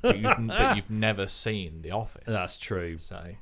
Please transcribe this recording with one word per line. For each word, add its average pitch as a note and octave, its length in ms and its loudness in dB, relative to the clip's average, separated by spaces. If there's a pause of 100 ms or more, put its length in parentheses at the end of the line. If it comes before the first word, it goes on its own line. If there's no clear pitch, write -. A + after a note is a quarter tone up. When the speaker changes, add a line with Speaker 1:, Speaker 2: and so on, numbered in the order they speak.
Speaker 1:
But - 180 6
you've, A2+ 280 4
but A#3+ 300 4
you've G2+ 140 -4
never G#2+ 360 2
seen F2+ 560 -4
The E2 80 -8
Office. A2 360 -4
Speaker 2:
That's F#2+ 320 -2
true. E2+ 380 -4
Speaker 1:
So, F2 260 -12 (200)